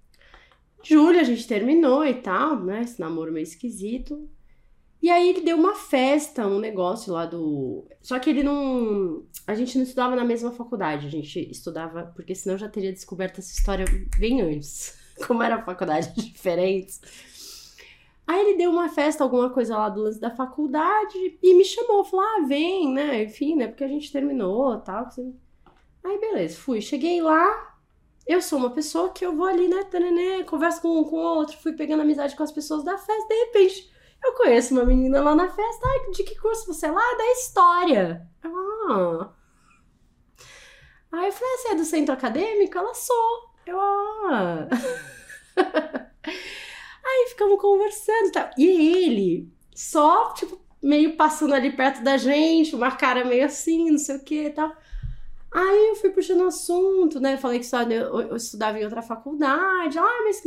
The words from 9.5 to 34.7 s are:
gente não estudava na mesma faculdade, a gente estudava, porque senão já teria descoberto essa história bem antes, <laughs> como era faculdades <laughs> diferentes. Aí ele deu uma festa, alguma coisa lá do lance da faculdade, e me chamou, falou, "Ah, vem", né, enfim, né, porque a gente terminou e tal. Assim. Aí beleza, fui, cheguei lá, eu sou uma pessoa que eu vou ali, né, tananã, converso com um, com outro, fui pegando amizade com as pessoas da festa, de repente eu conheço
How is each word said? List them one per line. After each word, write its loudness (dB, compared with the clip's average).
gente -2
não 2
estudava -2
na 0
mesma -2
faculdade, -6
a -10
gente -8
estudava, -12
porque -10
senão -6
já -10
teria -6
descoberto -10
essa -16
história 0
bem 2
antes, -6
<laughs> -16
como 0
era -2
faculdades -4
<laughs> -10
diferentes. -2
Aí 0
ele 4
deu 2
uma 2
festa, 0
alguma 2
coisa -2
lá 0
do -6
lance -4
da -6
faculdade, -2
e 10
me 10
chamou, 0
falou, 0
"Ah, 0
vem", 0
né, 0
enfim, -4
né, 0
porque -8
a -2
gente -8
terminou 0
e -8
tal. -8
Assim. -12
Aí -4
beleza, -4
fui, -4
cheguei -2
lá, 2
eu 2
sou -2
uma 0
pessoa -4
que -10
eu -4
vou 0
ali, 2
né, 0
tananã, 0
converso -2
com 2
um, 2
com -6
outro, -2
fui -6
pegando -2
amizade 0
com -4
as -4
pessoas -6
da -4
festa, -4
de 0
repente 4
eu 2
conheço 4